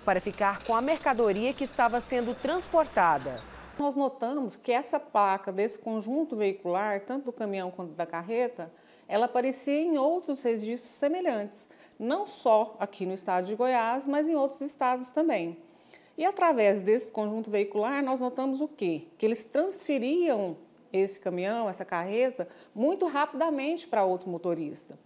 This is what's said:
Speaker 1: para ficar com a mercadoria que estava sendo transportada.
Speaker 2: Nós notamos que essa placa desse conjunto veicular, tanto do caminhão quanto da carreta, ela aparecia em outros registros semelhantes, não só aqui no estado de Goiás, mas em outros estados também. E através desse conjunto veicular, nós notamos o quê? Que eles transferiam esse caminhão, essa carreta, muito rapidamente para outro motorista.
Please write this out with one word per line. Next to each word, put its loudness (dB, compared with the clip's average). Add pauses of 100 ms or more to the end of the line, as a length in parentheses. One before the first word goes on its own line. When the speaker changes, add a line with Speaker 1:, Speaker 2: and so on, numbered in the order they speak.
Speaker 1:
para 4
ficar 0
com 0
a 4
mercadoria 2
que -4
estava 2
sendo -2
transportada. 2 (340)
Speaker 2:
Nós 0
notamos -2
que -6
essa 2
placa 2
desse 0
conjunto -2
veicular, 0
tanto -6
do -6
caminhão -6
quanto -10
da -4
carreta, -4 (360)
ela 2
aparecia 0
em 2
outros 0
registros -2
semelhantes, -2 (300)
não -2
só 2
aqui -6
no -4
estado 0
de -4
Goiás, 2
mas 2
em 2
outros 0
estados -2
também. 0 (580)
E -2
através 4
desse 2
conjunto -4
veicular, 0
nós 0
notamos -2
o 0
quê? -4 (100)
Que 0
eles 0
transferiam 0 (360)
esse 2
caminhão, -2
essa -6
carreta, 0 (260)
muito 2
rapidamente 0
para 2
outro 0
motorista. -4